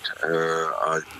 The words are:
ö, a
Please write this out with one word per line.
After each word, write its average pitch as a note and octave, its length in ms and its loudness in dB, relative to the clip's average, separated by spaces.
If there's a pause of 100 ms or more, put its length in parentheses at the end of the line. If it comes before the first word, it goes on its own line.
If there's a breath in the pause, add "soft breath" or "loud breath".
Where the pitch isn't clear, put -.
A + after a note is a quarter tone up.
(220)
ö, E2 400 2
a D#2+ 400 0 (180)